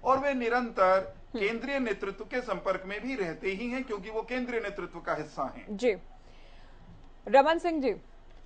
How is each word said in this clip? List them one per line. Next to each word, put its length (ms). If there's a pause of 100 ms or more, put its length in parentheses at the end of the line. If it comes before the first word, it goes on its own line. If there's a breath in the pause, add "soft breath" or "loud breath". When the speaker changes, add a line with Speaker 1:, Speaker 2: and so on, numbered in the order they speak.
Speaker 1:
और 140
वे 160
निरंतर 720
Speaker 2:
हम्म। 320
Speaker 1:
केंद्रीय 400
नेतृत्व 440
के 180
संपर्क 440
में 160
भी 140
रहते 320
ही 220
हैं 140
क्योंकि 260
वो 120
केंद्रीय 400
नेतृत्व 380
का 140
हिस्सा 300
हैं। 340
Speaker 2:
जी। 200 (1300 soft breath)
रमन 300
सिंह 240
जी, 140 (500)